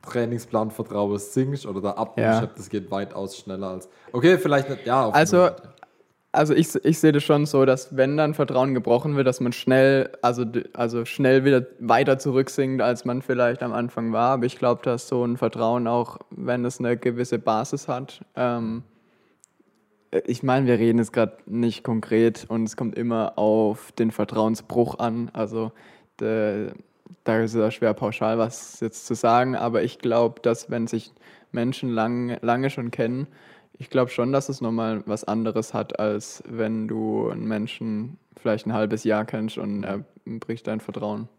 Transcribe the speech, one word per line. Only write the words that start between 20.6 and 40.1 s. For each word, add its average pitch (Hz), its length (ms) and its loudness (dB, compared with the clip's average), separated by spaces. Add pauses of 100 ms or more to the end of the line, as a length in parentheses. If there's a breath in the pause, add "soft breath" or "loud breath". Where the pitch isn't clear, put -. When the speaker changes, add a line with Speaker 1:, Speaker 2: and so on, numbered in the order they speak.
Speaker 2:
wir 120 140 4
reden 117 180 4
jetzt 113 160 0
grad - 340 -2
nicht 117 360 -2
konkret 113 680 0
und 113 140 -2
es 110 120 -6
kommt 117 220 -6
immer 117 400 -2
auf 107 540 2
den 113 180 0
Vertrauensbruch 110 880 0
an. 117 360 -4
Also 110 380 -4 (480 loud breath)
de-, 107 520 -2 (540)
da 110 160 2
ist 113 120 -2
es 117 80 2
ja 110 80 4
schwer 113 240 0
pauschal 113 460 -2
was - 400 -4
jetzt - 260 -8
zu - 80 -4
sagen, 123 420 4
aber 113 280 0
ich - 160 -4
glaub, 117 420 0
dass 117 300 -2
wenn 117 160 -2
sich - 240 -6 (400 soft breath)
Menschen 123 400 -4
lang, 120 500 -2
lange 127 300 0
schon 120 180 -6
kennen, 127 380 -4 (500 soft breath)
ich - 140 -16
glaub 127 180 2
schon, 123 220 -2
dass 139 180 0
es 135 120 -8
nochmal 113 440 -2
was 104 200 -4
anderes 110 500 -2
hat, - 240 -4
als 104 480 -4
wenn 110 400 -4
du 110 420 -2
einen 110 180 -6
Menschen 110 720 -6 (180)
vielleicht 107 300 -2
ein 113 80 -4
halbes 110 300 -2
Jahr 107 220 0
kennst 110 340 -6
und 104 240 -6
er 101 200 -6 (220)